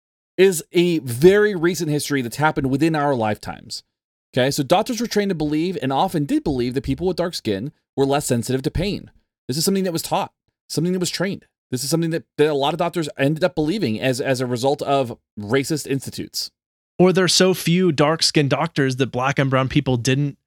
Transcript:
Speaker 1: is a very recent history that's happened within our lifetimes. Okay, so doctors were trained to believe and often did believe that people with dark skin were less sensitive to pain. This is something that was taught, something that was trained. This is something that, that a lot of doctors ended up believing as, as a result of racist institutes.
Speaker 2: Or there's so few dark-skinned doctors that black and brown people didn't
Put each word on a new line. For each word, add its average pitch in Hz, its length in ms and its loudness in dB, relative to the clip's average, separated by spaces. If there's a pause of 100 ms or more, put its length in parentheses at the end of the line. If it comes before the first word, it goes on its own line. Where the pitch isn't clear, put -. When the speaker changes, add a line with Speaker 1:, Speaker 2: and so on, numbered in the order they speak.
(380)
Speaker 1:
is 185 340 4
a 170 280 2
very 185 560 4
recent 165 340 -2
history 143 320 -2
that's 117 160 -8
happened 147 320 0
within 151 260 2
our 143 200 0
lifetimes. 107 680 -6 (500)
Okay, 143 160 2
so 143 140 -2
doctors 208 380 0
were 233 60 -2
trained 202 220 -2
to 190 60 -4
believe 156 460 -2
and 131 100 -2
often 156 340 0
did 294 180 -2
believe 127 300 -2
that 135 100 -4
people 143 240 -4
with 180 100 -2
dark 175 160 -4
skin 107 380 -4 (260)
were 135 80 2
less 139 200 0
sensitive 131 360 0
to 143 100 -4
pain. - 400 -4 (360)
This 131 100 -4
is 160 80 -2
something 190 180 2
that 185 100 -2
was 160 80 -4
taught, 170 320 -4 (360)
something 175 240 0
that 185 60 -2
was 175 100 -2
trained. 180 360 -6 (240)
This 127 140 -6
is 139 60 -6
something 165 220 0
that, 160 120 -6 (140)
that 147 120 4
a 151 40 0
lot 143 200 0
of 170 40 -6
doctors 170 400 -2
ended 147 260 0
up 180 120 0
believing 151 440 -2
as, 131 220 0
as 127 200 -2
a 131 40 -2
result 123 360 -2
of 135 360 -2 (220)
racist 127 460 -2
institutes. - 640 -6 (460)
Speaker 2:
Or 185 140 6
there's 180 220 2
so 185 200 4
few 175 380 2
dark-skinned 151 580 2
doctors 135 480 0
that 127 100 0
black 127 320 -2
and 135 100 2
brown 131 200 2
people 131 280 2
didn't 131 500 0